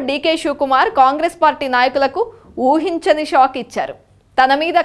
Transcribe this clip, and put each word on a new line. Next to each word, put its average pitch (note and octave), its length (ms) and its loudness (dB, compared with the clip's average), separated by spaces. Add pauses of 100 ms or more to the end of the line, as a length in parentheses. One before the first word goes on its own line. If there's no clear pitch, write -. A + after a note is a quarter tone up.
డీకే D#4 300 -2
శివకుమార్ C#4+ 520 0 (120)
కాంగ్రెస్ D4+ 420 2
పార్టీ D4 240 0
నాయకులకు C4 640 -2 (280)
ఊహించని D#4 680 0
షాక్ C4+ 380 0
ఇచ్చారు. - 320 -8 (480)
తన C4+ 120 4
మీద D#4+ 300 -2